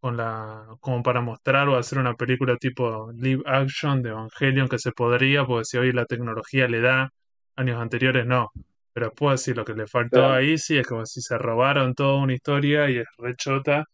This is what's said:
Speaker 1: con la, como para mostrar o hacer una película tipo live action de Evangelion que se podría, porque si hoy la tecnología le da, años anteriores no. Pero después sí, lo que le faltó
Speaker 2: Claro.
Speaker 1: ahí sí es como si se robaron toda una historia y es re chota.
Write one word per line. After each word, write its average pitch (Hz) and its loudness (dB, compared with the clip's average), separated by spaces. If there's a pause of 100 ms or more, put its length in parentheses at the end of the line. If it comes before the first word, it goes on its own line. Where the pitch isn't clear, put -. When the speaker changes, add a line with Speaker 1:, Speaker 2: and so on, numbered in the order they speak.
Speaker 1:
con 120 -4
la, 110 -8 (140)
como 123 -2
para 123 2
mostrar 135 0
o 131 4
hacer 127 -2
una 123 0
película 127 0
tipo 117 -4
live 131 0
action 135 0
de 117 -4
Evangelion 131 0
que 120 -2
se 117 -4
podría, 131 2
porque 117 -2
si 123 -4
hoy 127 2
la 123 0
tecnología 120 -2
le 117 0
da, 131 2 (460)
años 123 -2
anteriores 123 0
no. 123 0 (420)
Pero 117 -4
después 135 0
sí, 127 -4
lo 113 -4
que 113 -8
le 107 -6
faltó 120 2
Speaker 2:
Claro. 131 6
Speaker 1:
ahí 143 2
sí 156 0
es 123 2
como 113 -6
si - -12
se 117 -4
robaron 127 2
toda 139 2
una 135 0
historia 143 0
y 123 0
es 113 -4 (100)
re 123 -6
chota. 143 -2